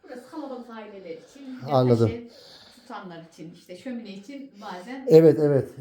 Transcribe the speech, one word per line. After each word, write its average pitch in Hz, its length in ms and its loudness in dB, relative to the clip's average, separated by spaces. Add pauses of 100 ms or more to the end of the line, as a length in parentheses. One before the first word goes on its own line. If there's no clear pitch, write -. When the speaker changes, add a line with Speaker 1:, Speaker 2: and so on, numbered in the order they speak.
Speaker 1:
Burası 247 280 -18
kalabalık 254 380 -12
aileler 208 480 -16
için, 262 420 -18 (120)
Speaker 2:
Anladım. 123 340 4
Speaker 1:
ateşe 113 220 -4 (540)
tutanlar 190 400 -16 (120)
için, 175 200 -18
işte 180 240 -20
şömine 233 320 -12
için 269 420 -16 (100)
bazen. 220 480 -12
Speaker 2:
Evet, 156 320 10
evet. 143 260 2 (140)